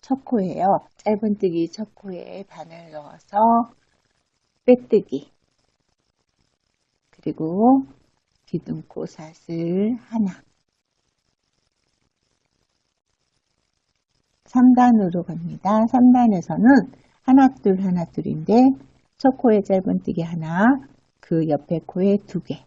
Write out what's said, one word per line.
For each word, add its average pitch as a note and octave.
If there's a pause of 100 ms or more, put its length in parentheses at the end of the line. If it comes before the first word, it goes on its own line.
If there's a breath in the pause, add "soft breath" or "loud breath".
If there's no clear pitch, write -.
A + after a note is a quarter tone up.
첫 -
코예요. F#3 (320)
짧은뜨기 G3+
첫 G#3+
코에 F#3+
바늘 E3
넣어서 D3+ (1300)
빼뜨기, A3+ (1800)
그리고 G#3 (640)
기둥코 D#3+
사슬 E3+
하나. G#3 (4000)
삼 B3+
단으로 A3
갑니다. E3+
삼 B3
단에서는 G#3 (560 soft breath)
하나, C4 (140)
둘, F#3+
하나, F3
둘인데 D#3+ (460)
첫 C4
코에 G#3+
짧은뜨기 F#3
하나, E3+ (540)
그 E3
옆에 D#3
코에 G3 (100)
두 E3+
개. - (100)